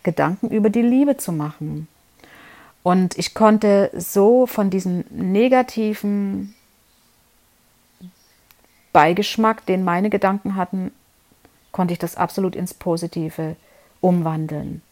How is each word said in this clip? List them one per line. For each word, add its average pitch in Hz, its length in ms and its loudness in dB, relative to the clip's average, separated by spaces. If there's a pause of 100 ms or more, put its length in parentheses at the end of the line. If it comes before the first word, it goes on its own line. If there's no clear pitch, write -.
Gedanken 170 460 -2
über 214 200 2
die 233 140 2
Liebe 269 340 2
zu - 140 -8
machen. 151 560 -8 (960)
Und 180 340 2
ich - 160 -6
konnte 214 640 4
so 214 480 4
von 202 240 -2
diesem 180 400 -2
negativen 202 1500 0 (2500)
Beigeschmack, 208 720 2
den 185 180 0
meine 185 280 0
Gedanken 196 440 0
hatten, 185 360 -4 (800)
konnte 175 220 -2
ich 170 60 -6
das - 160 -6
absolut 180 400 -2
ins 180 180 -8
Positive 165 840 -6 (440)
umwandeln. 160 920 -2